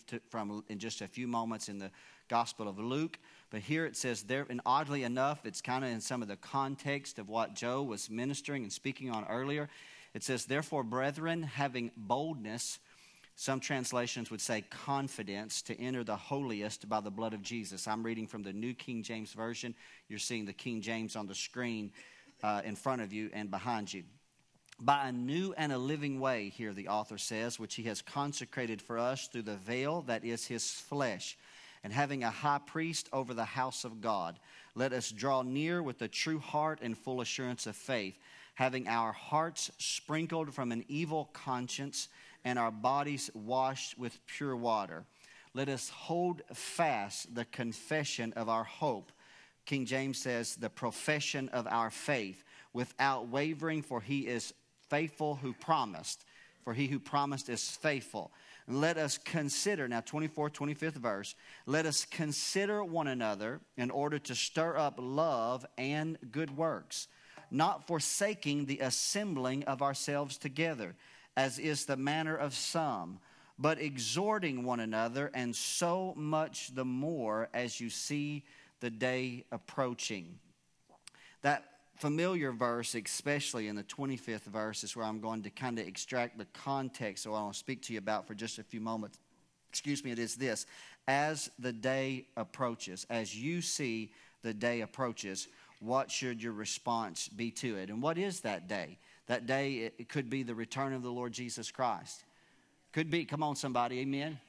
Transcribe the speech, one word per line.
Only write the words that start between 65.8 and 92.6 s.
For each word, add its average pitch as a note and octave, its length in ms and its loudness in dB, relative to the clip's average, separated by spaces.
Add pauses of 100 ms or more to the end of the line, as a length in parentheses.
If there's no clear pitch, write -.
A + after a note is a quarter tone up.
good C#3+ 240 -2
works, D3 520 0 (420)
not D#3+ 360 4
forsaking D3+ 800 2
the C#3 140 -2
assembling C3+ 840 2
of C3 160 0
ourselves C#3+ 560 2
together, C3+ 580 0 (400)
as C3+ 240 4
is D3+ 280 2
the C3+ 100 2
manner D#3 400 2
of C3+ 180 0
some, G2+ 640 0 (380)
but D3 200 6
exhorting C#3+ 840 2
one B2 160 2
another, A#2 520 2
and A#2+ 240 0
so F3+ 580 2
much D3+ 600 0
the C3 100 0
more B2+ 720 0
as A#2+ 260 0
you A#2 80 -2
see D3 560 -2 (360)
the A#2+ 100 0
day B2+ 600 0
approaching." A2 880 -2 (1000)
That C#3+ 240 4 (320)
familiar D#3 560 4
verse, A#2+ 420 2
especially B2 720 0
in G#2 80 -2
the G2+ 80 -2
twenty-fifth A#2+ 640 -2
verse, G#2+ 400 -2
is G2+ 100 -6
where A2+ 100 -2
I'm A2 160 0
going A2+ 220 -2
to G2 80 -6
kinda A#2 340 -2
extract A#2+ 540 -2
the - 60 -6
context C3 800 -4
of G#2+ 60 -2
what G#2+ 60 2
I G#2+ 40 0
wanna G2+ 120 -2
speak - 280 -6
to A#2+ 100 -6
you A2 60 -2
about G#2 280 0
for A2 80 -8
just A2 240 -6
a G#2+ 40 -10
few A2+ 180 -8
moments. A2 380 -4 (500)
Excuse C#3+ 360 -2
me, B2 80 -2
it A2+ 80 -2
is A2+ 160 0
this. A#2+ 280 0 (440)
As D3 500 4
the B2+ 140 0
day C3 640 0
approaches, A2+ 720 -2